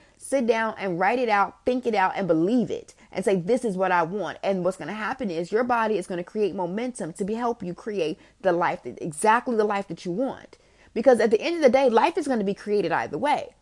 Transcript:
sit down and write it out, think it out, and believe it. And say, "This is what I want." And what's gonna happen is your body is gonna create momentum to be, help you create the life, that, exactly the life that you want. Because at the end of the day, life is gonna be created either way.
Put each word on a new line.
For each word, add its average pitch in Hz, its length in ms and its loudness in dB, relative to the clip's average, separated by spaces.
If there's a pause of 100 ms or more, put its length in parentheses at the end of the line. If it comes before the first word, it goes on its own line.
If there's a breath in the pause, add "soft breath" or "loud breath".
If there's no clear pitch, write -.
(180 soft breath)
sit 262 300 -2
down 226 320 2
and 180 200 -4
write 208 200 2
it 240 100 0
out, 202 360 0
think 254 200 0
it 226 100 0
out, 185 200 2
and 190 120 -4
believe 175 440 2
it. - 240 -10 (160 soft breath)
And 190 120 -6
say, 202 120 2
"This 190 280 0
is 202 140 -2
what 185 140 0
I 175 120 4
want." 165 380 -6
And 190 220 -2
what's 185 140 0
gonna 156 160 -10
happen 214 360 -6
is 170 220 -6
your 220 120 2
body 226 340 0
is 185 100 -4
gonna 175 160 -6
create 202 320 -2
momentum 196 580 -6
to - 100 -6
be, 208 120 -4
help 233 260 -4
you 175 120 -8
create 175 440 -4 (240 soft breath)
the 185 120 2
life, 170 300 0
that, - 180 -12
exactly 220 540 0
the 214 100 2
life 202 240 -2
that - 160 -10
you 185 60 -6
want. 226 460 -6 (380 soft breath)
Because 233 240 6
at 226 100 4
the 208 120 2
end 330 160 -2
of 330 40 -2
the 277 80 8
day, 262 200 4
life 233 280 2
is 320 80 -2
gonna 240 200 -2
be 196 80 -2
created 196 400 -2
either 127 240 -4
way. 262 440 -2